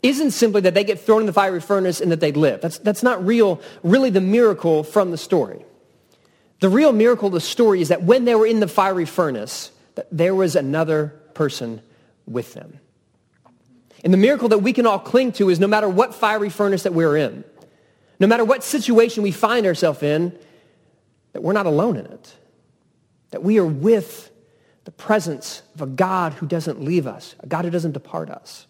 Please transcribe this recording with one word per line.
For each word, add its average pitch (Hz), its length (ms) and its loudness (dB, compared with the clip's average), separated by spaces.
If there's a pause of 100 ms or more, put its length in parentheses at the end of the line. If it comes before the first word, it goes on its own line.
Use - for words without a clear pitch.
isn't 269 280 2
simply 208 280 2
that 185 140 2
they 202 100 4
get 202 160 -4
thrown 220 220 2
in 220 40 -2
the 196 60 -4
fiery 190 280 0
furnace 185 400 -2
and 175 120 0
that 160 80 -2
they 156 100 2
live. 143 300 0
That's, 165 180 -6
that's 208 240 -2
not 233 220 0
real, 208 360 2 (220)
really 247 280 4
the 190 100 2
miracle 185 640 2
from 185 260 0
the 165 60 -6
story. 143 480 -4 (960)
The 190 80 2
real 269 240 4
miracle 226 360 2
of 190 40 -2
the 170 80 -2
story 208 400 2
is 151 80 -2
that 175 140 0
when 240 240 2
they 240 80 2
were 220 120 4
in 226 140 0
the 196 80 0
fiery 190 380 0
furnace, 135 680 -6 (220)
that - 180 -10
there 175 220 0
was 185 220 0
another 151 580 -2 (180)
person 120 480 -6 (460)
with - 260 -8
them. - 260 -20 (1300)
And 180 80 4
the 190 60 4
miracle 240 320 2
that 214 80 4
we 208 160 0
can 240 120 2
all 202 120 2
cling 247 340 0
to 202 160 0
is 175 100 2
no 196 80 2
matter 214 220 0
what 196 260 0
fiery 208 360 -2
furnace 196 320 -2
that 185 100 -2
we're 165 240 2
in, 156 260 -4 (800)
no 190 60 4
matter 226 180 4
what 247 180 0
situation 226 600 0
we 202 100 -2
find 226 320 0
ourselves 165 380 0
in, 156 360 -2 (960)
that - 100 -10
we're 190 120 -2
not 202 120 0
alone 170 300 0
in 107 100 -10
it, - 300 -20 (960)
that 139 120 -12
we 214 160 2
are 185 60 2
with 170 680 -2 (540)
the - 80 -20
presence 165 720 -6 (120)
of 156 60 -16
a 143 60 -8
God 175 480 -4
who 156 120 -10
doesn't 160 360 -6
leave 151 240 -2
us, - 340 -16
a - 60 -20
God 165 180 -6
who 175 60 -6
doesn't 165 220 -4
depart - 360 -12
us. - 420 -20